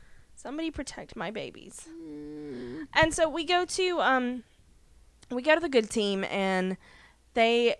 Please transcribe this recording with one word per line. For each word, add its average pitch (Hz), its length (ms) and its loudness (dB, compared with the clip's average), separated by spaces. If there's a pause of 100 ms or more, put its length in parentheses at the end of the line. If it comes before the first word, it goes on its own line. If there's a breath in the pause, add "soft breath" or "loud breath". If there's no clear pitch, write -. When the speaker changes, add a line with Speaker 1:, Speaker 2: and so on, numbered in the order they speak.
(360 soft breath)
Speaker 1:
Somebody 311 360 -6
protect - 440 -10
my 185 160 -6
babies. - 580 -12
Speaker 2:
Mm. 302 1040 -10
Speaker 1:
And 320 200 4
so 330 140 2
we 311 160 -4
go 349 220 2
to, 359 360 0
um, 254 420 0 (880)
we 247 100 -4
go 302 140 6
to 330 60 4
the 339 80 -2
good 226 200 4
team, 202 360 0
and 185 520 0 (560 soft breath)
they 233 460 4